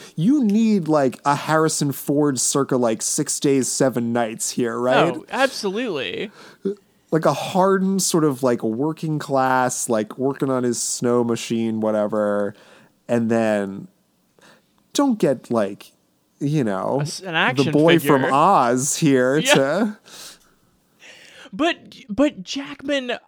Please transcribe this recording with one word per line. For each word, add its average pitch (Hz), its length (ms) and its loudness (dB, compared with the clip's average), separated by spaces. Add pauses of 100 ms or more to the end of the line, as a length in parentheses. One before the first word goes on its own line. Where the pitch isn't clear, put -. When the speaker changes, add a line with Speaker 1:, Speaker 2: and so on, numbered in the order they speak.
(160)
Speaker 1:
you 254 280 2
need, 208 420 2
like, 147 380 2
a 143 100 2
Harrison 151 580 0
Ford 147 460 0
circa, 135 380 0
like, 117 260 0
Six - 380 -4
Days, 139 280 2
Seven 120 440 0
Nights 117 380 -2
here, 117 280 -2
right? 127 380 2
Speaker 2:
Oh, - 140 -14
absolutely. 202 1000 -4 (800)
Speaker 1:
Like, 160 160 0
a 156 80 4
hardened 190 680 0
sort 170 220 0
of, 131 180 0
like, 123 200 0
working 151 560 -4
class, 131 680 0
like, 107 280 -2
working 135 340 -2
on 127 120 -2
his 120 180 -2
snow 120 440 0
machine, 113 560 -2
whatever. 104 760 0 (540)
And 117 220 0
then 107 580 -2 (1040)
don't 269 260 0
get, 139 320 -2
like, 104 400 -4 (480)
you 147 260 0
know, 104 360 -2
Speaker 2:
A - 20 -2
s-, 151 180 -8
an 180 140 -8
action 160 320 0
Speaker 1:
the 156 60 -2
boy 165 260 6
Speaker 2:
figure. 143 220 2
Speaker 1:
from 165 120 0
Oz 139 680 4
here 135 400 4
Speaker 2:
Yeah. 269 160 2
Speaker 1:
to 180 440 0 (1500)
Speaker 2:
But, 302 240 0 (320)
but 208 340 0
Jackman, 277 720 -6 (160)